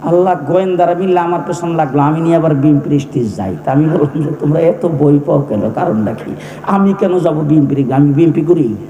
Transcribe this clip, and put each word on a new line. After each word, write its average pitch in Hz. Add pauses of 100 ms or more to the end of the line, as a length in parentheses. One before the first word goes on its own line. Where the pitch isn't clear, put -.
আল্লাহ 180
গোয়েন্দারা 175
মিললে 180
আমার 170
পেছন 175
লাগলো, 151
আমি 156
নিয়ে 165
আবার 156
বিএমপির 143
স্টেজ 117
যাই। 92
তা 135
আমি 147
বললাম 151
যে, 143 (100)
"তোমরা 147
এত 170
বই 143
পাও 151
কেন? 107
কারণটা 214
কি? - (320)
আমি 196
কেন 185
যাবো 160
বিএমপির? 143
আমি 143
বিএমপি 160
করি।" 151 (140)